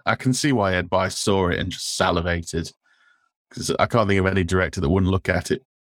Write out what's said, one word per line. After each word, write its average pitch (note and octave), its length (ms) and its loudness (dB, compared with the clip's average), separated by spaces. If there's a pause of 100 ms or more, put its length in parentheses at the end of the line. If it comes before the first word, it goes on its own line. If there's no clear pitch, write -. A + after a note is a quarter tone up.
I A2 100 0
can C3 180 0
see D3 200 0
why G2 200 2
Ed F2+ 160 0
Wise F#2+ 280 0
saw F#2+ 320 2
it - 100 0
and F2+ 120 -4
just - 260 -8
salivated, E2+ 760 -2 (800)
'cause - 260 -6
I G2+ 100 2
can't A2 200 2
think G2 140 4
of F#2 40 2
any F#2+ 200 2
director F2+ 360 0
that C#2 80 0
wouldn't F#2+ 220 2
look F#2+ 180 -2
at F2+ 220 0
it. - 120 -2 (180)